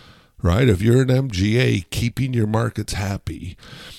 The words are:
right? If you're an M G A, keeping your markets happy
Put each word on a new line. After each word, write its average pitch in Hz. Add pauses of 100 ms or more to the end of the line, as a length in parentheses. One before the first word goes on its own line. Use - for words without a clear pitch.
(420)
right? 107
If 92
you're 117
an 131
M 131
G 104
A, 117
keeping 123
your 113
markets 110
happy 95 (420)